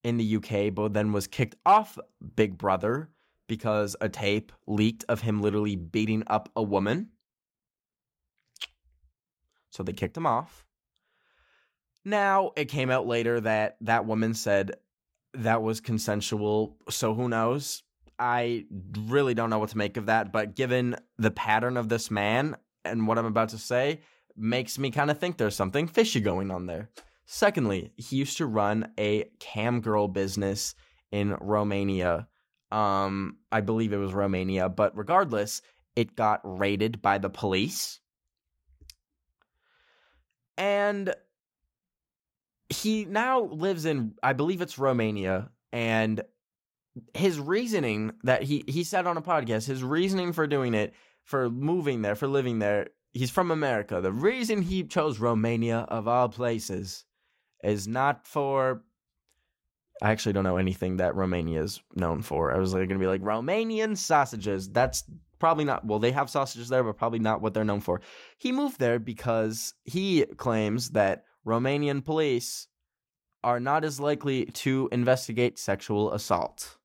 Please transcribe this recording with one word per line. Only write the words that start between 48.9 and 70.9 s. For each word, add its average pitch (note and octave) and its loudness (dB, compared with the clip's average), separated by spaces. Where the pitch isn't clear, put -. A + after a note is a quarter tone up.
on F3 -2
a D#3+ -4
podcast, A#2+ 0
his C3 -4
reasoning F3 0
for E3 0
doing C3+ 0
it, G#2+ 0
for C3 0
moving C#3 0
there, G#2 2
for C3+ -2
living B2+ 0
there, G#2 2
he's B2 -2
from F#3 0
America. B2 0
The F#2+ 0
reason G#3+ 0
he F#3 -2
chose D3 -2
Romania, A#2 2
of A2 -4
all A#2+ 4
places, A2 -4
is G2+ 0
not C3 0
for, C3+ 0
I G#2+ 2
actually A2 0
don't G2 2
know F#2 2
anything F#2 -2
that F2+ 0
Romania E2+ -2
is - -8
known E2+ -2
for. D2 0
I E2+ 2
was, F#2+ 0
like, F#2 0
gonna F#2+ -2
be F#2+ 0
like, F#2+ 0
"Romanian G#3 -2
sausages." G#2 0
That's B2+ 0
probably D#3+ 2
not, C#3 -2
well, G#2+ 2
they A#2 4
have C#3 -2
sausages B2 -4
there, B2+ 4
but G#2+ -2
probably A#2 -2
not A2 2
what G2+ -2
they're A2 2
known G2+ 0
for. F2+ -2
He B3 -4
moved C4+ -2
there A#2+ 2
because A2+ -2
he F3 2
claims A2 0